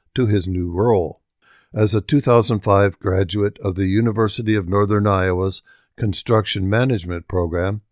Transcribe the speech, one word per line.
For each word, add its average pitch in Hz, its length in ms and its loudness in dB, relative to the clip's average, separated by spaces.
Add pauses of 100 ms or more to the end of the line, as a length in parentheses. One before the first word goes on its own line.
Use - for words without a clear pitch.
(140)
to 127 140 0
his 98 200 0
new 90 220 -4
role. 95 520 0 (520)
As 107 220 0
a 104 60 0
two 147 200 0
thousand 117 380 2
five 98 400 2
graduate 98 600 -2
of 92 160 -4
the 95 120 -2
University 110 680 0
of 90 140 -2
Northern 101 380 2
Iowa's 95 540 0 (340)
Construction 104 760 0
Management 101 580 -2
Program, 90 540 -2 (100)